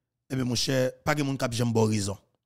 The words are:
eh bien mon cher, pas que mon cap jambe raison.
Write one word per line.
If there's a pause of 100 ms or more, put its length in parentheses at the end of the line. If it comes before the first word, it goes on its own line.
(300)
eh
bien
mon
cher, (120)
pas
que
mon
cap
jambe
raison. (300)